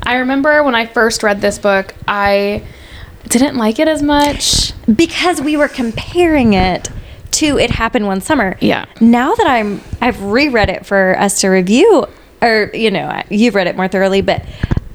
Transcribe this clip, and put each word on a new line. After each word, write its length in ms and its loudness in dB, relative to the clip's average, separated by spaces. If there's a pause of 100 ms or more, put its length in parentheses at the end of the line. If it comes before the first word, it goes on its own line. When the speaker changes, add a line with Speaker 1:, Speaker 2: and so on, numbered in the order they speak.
Speaker 1:
I 140 -2
remember 480 0
when 100 0
I 120 0
first 360 0
read 180 0
this 180 -2
book, 360 -2 (120)
I 560 0 (640)
didn't 280 0
like 220 0
it 100 2
as 140 0
much. 720 0 (200)
Speaker 2:
Because 480 0
we 160 -2
were 120 2
comparing 880 0
it 340 0 (440)
to 260 0
It 120 2
Happened 360 -2
One 140 -2
Summer. 400 -2
Speaker 1:
Yeah. 260 -2 (140)
Speaker 2:
Now 340 4
that 120 2
I'm, 340 0 (200)
I've 220 -2
reread 480 0
it 160 -8
for 320 2
us 240 0
to 60 2
review, 580 4 (360)
or, 320 0
you 160 0
know, 400 -4
you've 240 2
read 140 2
it 80 -6
more 120 -2
thoroughly, 340 0
but 220 -2 (500)